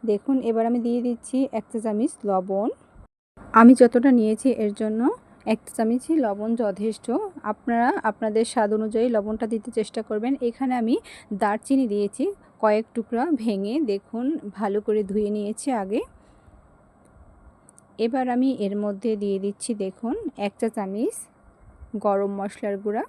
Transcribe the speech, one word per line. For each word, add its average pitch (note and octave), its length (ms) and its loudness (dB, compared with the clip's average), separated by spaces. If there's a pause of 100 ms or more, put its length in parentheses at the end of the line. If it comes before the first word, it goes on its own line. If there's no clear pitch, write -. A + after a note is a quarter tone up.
দেখুন A3 320 0 (140)
এবার A3+ 160 2
আমি A#3+ 200 0
দিয়ে A#3+ 160 0
দিচ্ছি A#3+ 360 -4 (160)
এক A3 160 -4
চা A3+ 120 -6
চামচ A3 300 0 (120)
লবণ। G3 460 0 (840)
আমি A3+ 200 12
যতটা A#3+ 380 6
নিয়েছি A3 360 4 (160)
এর G#3 120 -2
জন্য A3 260 -2 (440)
এক A3 180 0
চা - 120 -20
চামচই A#3+ 420 0
লবণ G#3+ 380 0
যথেষ্ট। G#3 520 -2 (360)
আপনারা A#3 440 0 (160)
আপনাদের A3 420 0
স্বাদ A3 280 0
অনুযায়ী A3 360 0
লবণটা A3 380 -2
দিতে A3+ 240 -4
চেষ্টা A3 320 -4
করবেন। A3 380 -4
এখানে B3+ 340 -2
আমি A#3 200 0 (440)
দারচিনি A3+ 480 0
দিয়েছি G3+ 360 -2 (360)
কয়েক G#3+ 320 2
টুকরা A#3 320 -4 (140)
ভেঙে, G#3+ 380 -2 (100)
দেখুন A3+ 400 -4 (300)
ভালো G3+ 260 -2
করে G#3+ 220 0
ধুয়ে G3+ 260 -2
নিয়েছি G#3 440 -6
আগে। G#3 280 -2 (2000)
এবার B3 300 0
আমি B3+ 200 2 (100)
এর G3 180 -2
মধ্যে G#3 380 -4
দিয়ে G3+ 240 -2
দিচ্ছি G3+ 360 -6
দেখুন G#3 400 -6 (220)
এক G3+ 200 -4
চা A3+ 120 -2
চামচ G#3+ 460 -4 (840)
গরম G3+ 400 0
মশলার G3+ 400 -6
গুঁড়া G#3 320 -4